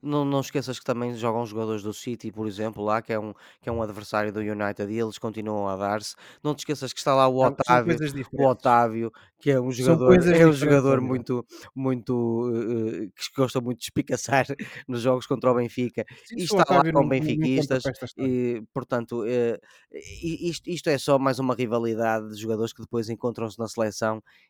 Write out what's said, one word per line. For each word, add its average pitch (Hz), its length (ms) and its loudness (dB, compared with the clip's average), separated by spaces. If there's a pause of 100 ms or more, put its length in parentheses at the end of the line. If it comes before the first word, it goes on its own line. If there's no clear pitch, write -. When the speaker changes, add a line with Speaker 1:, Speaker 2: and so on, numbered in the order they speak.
Speaker 1:
Não, 147 240 0
não 139 140 2
esqueças 131 400 -4
que - 60 -20
também 120 320 -4
jogam 113 280 -2
jogadores 110 380 -6
do 104 100 -8
City, 113 380 -10
por 107 160 -8
exemplo, 104 380 -6
lá, 107 180 0
que 117 100 -6
é 110 60 -2
um, 104 160 -8 (260)
que - 80 -10
é 120 40 -4
um 117 100 -4
adversário 104 500 -4
do 101 60 -6
United, 104 540 -4
e 110 40 -4
eles 113 220 -4
continuam 107 480 -6
a 95 80 -2
dar-se. 101 400 -4 (260)
Não 147 140 -2
te 143 60 -14
esqueças 135 320 -6
que - 80 -12
está 135 160 2
lá 135 100 6
o 131 60 4
Speaker 2:
Não, 127 80 0
são 131 100 6
Speaker 1:
Otávio, 123 360 2
Speaker 2:
coisas 156 260 -2
Speaker 1:
o - 20 -12
Speaker 2:
diferentes. 139 320 0
Speaker 1:
Otávio, 120 680 4 (280)
que 143 100 0
é 135 100 4
um 127 120 -2
Speaker 2:
São 123 140 -2
Speaker 1:
jogador, 127 200 6
Speaker 2:
coisas 180 200 8
Speaker 1:
é - 20 6
um 175 60 6
Speaker 2:
diferentes, 160 260 8
Speaker 1:
jogador 139 380 4
Speaker 2:
Oliveira. 131 100 -2
Speaker 1:
muito, 123 380 -4 (280)
muito, 123 800 -2
eh, 113 520 -4
eh, - 100 -12
que - 80 -14
se - 120 -10
gosta 131 240 0
muito 120 180 -6
de - 80 -16
espicaçar 135 600 -2
<laughs> - 400 -12
nos 120 140 -4
jogos 127 260 0
contra 127 240 2
o 123 60 6
Benfica. 120 500 -4 (200)
Speaker 2:
Sim, - 100 -12
Speaker 1:
E 185 100 -4
Speaker 2:
se 180 80 -2
o 190 60 4
Speaker 1:
está - 140 4
lá - 40 8
Speaker 2:
Otávio 160 140 4
Speaker 1:
com 147 80 4
Speaker 2:
não, 151 80 2
não, - 20 0
não 135 80 2
conta 151 80 -2
Speaker 1:
benfiquistas, 131 560 0
Speaker 2:
para 135 80 -2
esta 127 140 -10
história. 131 260 -4
Speaker 1:
e, 123 320 -2 (100)
portanto, 120 540 -4
eh, 117 320 0 (640)
i-, 165 260 -4
isto, 165 220 -8
isto 175 180 -4
é 147 80 4
só 139 220 2
mais 131 220 0
uma 127 160 0
rivalidade 113 720 0
de 107 120 -12
jogadores 110 320 -2
que - 100 -16
depois 110 280 -6
encontram-se 113 480 -6
na 113 80 -6
seleção 110 560 -2 (280)